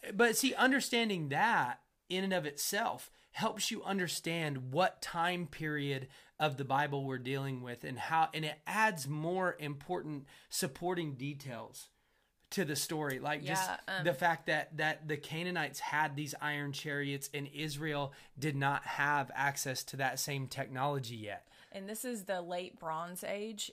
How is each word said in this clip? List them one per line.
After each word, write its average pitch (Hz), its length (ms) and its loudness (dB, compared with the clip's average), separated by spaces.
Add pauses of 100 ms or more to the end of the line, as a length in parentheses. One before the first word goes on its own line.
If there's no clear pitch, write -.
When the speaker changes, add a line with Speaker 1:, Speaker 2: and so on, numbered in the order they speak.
(120)
Speaker 1:
but 226 240 6
see, 254 180 4
understanding 233 720 4
that 156 500 4 (300)
in 185 160 2
and 190 100 2
of 180 100 2
itself 190 640 -2 (220)
helps 214 400 0
you 220 140 -4
understand 165 880 0
what 180 280 4
time 175 460 0
period 143 640 -2 (320)
of 151 160 4
the 135 80 -2
Bible 139 400 2
we're 131 140 -2
dealing 135 440 -2
with 123 220 -8
and 135 140 -6
how, 160 360 4
and 156 100 -2
it 151 220 -4
adds 196 400 2
more 170 540 0
important 147 680 -4 (240)
supporting 175 640 -2
details 131 720 -8 (640)
to 190 140 2
the 147 120 0
story. 147 420 0
Like, 147 240 -2
just 185 260 2 (200)
Speaker 2:
Yeah, 190 100 -2
um, 175 60 -2
Speaker 1:
the 170 100 6
fact 165 320 2
that, 156 300 0
that 156 320 0
the 151 80 0
Canaanites 160 640 -2
had 151 340 2
these 139 260 -4
iron 147 320 -2
chariots 139 640 -2
and 143 200 -4
Israel 143 580 -2 (260)
did 143 160 0
not 139 300 4
have 143 500 2
access 139 500 0
to - 120 -8
that 135 220 0
same 135 280 -2
technology 131 680 -2
yet. 104 320 -8 (280)
Speaker 2:
And 196 120 -8
this 220 160 -6
is 233 200 -4
the 185 160 0
late 180 400 -4
Bronze 170 420 -4
Age, 208 500 -6